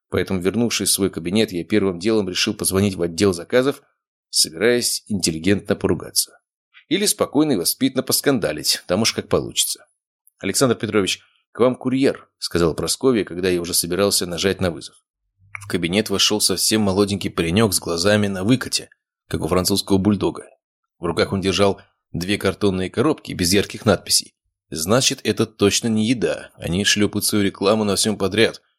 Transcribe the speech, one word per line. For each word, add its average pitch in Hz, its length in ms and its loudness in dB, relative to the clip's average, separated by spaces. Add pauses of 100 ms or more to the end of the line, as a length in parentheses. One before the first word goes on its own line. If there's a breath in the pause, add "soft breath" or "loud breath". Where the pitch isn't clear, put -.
(100)
Поэтому, 92 300 -2
вернувшись 98 480 0
в - 40 2
свой 95 180 0
кабинет, 95 420 -2
я 85 120 -4
первым 98 340 0
делом 104 300 0
решил 98 260 -2
позвонить 95 400 0
в 85 80 -4
отдел 90 300 2
заказов, 123 500 0 (480)
собираясь 82 800 0
интеллигентно 90 680 0
поругаться. - 640 -2 (500 soft breath)
Или 196 160 0
спокойно 147 480 0
и 107 40 2
воспитанно 127 460 -2
поскандалить, 78 840 0
там 92 160 0
уж 107 100 0
как - 160 -6
получится. - 580 -2 (520)
«Александр 113 360 0
Петрович, 104 460 -2 (320 soft breath)
к - 80 -2
вам 123 160 4
курьер», 131 520 0 (100)
сказала 82 340 0
Прасковья, 98 520 0
когда 90 260 -4
я 90 100 0
уже 85 140 -6
собирался 92 520 0
нажать 87 340 -2
на 92 100 0
вызов. - 260 -12 (680)
В - 40 -16
кабинет 90 400 -2
вошёл 98 320 0
совсем 107 400 0
молоденький 98 500 0
паренёк 92 440 2
с - 60 0
глазами 101 480 2
на 95 160 -4
выкате, 123 440 0 (400)
как 87 140 -6
у 80 60 -2
французского 95 500 2
бульдога. 92 460 0 (540)
В 85 60 -10
руках 87 280 0
он 95 100 -2
держал 95 400 0 (300 loud breath)
две 92 260 -2
картонные 92 500 0
коробки - 440 -2
без 90 200 -2
ярких - 320 0
надписей. - 500 0 (360)
Значит, 110 540 0
это 110 200 0
точно - 440 0
не 110 180 0
еда, 98 480 -2
они 101 300 -2
шлёпают 104 420 0
свою 104 180 0
рекламу 101 400 2
на 98 120 0
всём 104 200 -2
подряд, 95 460 0 (160)